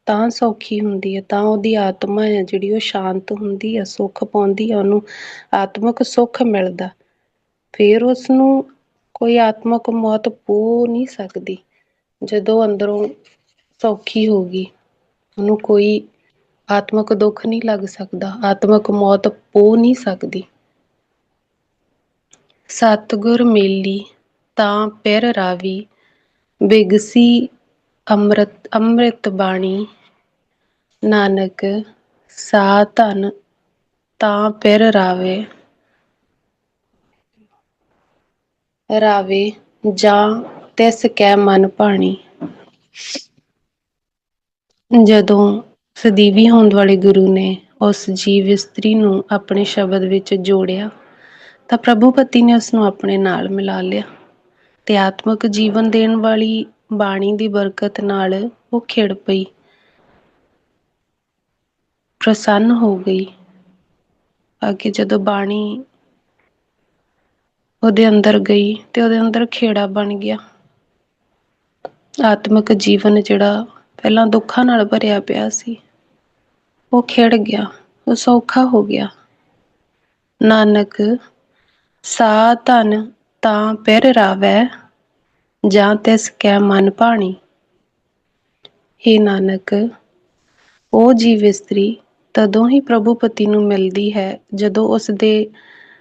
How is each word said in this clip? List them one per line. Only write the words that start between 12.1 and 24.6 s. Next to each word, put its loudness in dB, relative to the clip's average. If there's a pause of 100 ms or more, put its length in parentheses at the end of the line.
ਜਦੋਂ 0
ਅੰਦਰੋਂ -4 (760)
ਸੌਖੀ -2
ਹੋ 0
ਗਈ, -8 (720)
ਉਹਨੂੰ -2
ਕੋਈ 0 (680)
ਆਤਮਿਕ -2
ਦੁੱਖ -2
ਨਹੀਂ -4
ਲੱਗ -4
ਸਕਦਾ, -12 (120)
ਆਤਮਿਕ 2
ਮੌਤ 2
ਪੋ 2
ਨਹੀਂ 4
ਸਕਦੀ। -8 (2250)
"ਸਤਿਗੁਰ 0
ਮੇਲੀ 0 (520)
ਤਾਂ 0